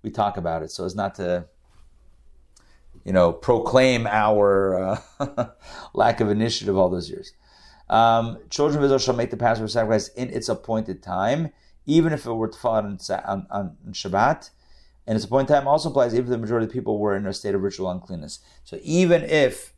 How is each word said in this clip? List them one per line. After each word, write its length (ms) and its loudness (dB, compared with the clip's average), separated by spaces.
We 80 -8
talk 260 0
about 240 -4
it, 100 -10
so 140 -8
as 100 -6
not 200 -6
to, 300 -4
you 100 -6
know, 180 6
proclaim 720 2
our, 960 2
uh, 280 -6
<laughs> 200 -18
lack 260 2
of 100 2
initiative 480 0
all 120 4
those 200 -4
years. 240 -14
Um, 480 4
"Children 300 0
of 40 2
Israel 160 4
shall 160 0
make 160 -2
the 60 -8
Passover 300 0
sacrifice 420 0
in 200 -8
its 200 -6
appointed 520 -4
time, 500 -2
even 260 4
if 140 -8
it 40 -4
were 180 -2
to 80 -14
fall 180 0
on, 240 -2
Sa-, 260 -6
on, 240 -6
on 280 -6
Shabbat. 600 -2
And 80 -2
its 100 -2
appointed 280 2
time 140 2
also 220 2
applies 240 2
even 120 0
if 40 -8
the 80 0
majority 280 -2
of 60 -8
the 60 -6
people 220 -2
were 160 0
in 100 -4
a 80 -4
state 220 -4
of 80 0
ritual 260 -4
uncleanness." 500 -10
So 180 -14
even 400 4
if 540 0